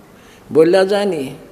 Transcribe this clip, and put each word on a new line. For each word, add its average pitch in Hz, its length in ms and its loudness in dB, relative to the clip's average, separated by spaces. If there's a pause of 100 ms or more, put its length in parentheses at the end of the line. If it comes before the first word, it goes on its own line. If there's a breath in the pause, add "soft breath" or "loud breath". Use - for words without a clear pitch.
(520 loud breath)
"बोला 170 320 4
जा 202 220 -2
नहीं, 147 300 -6 (160)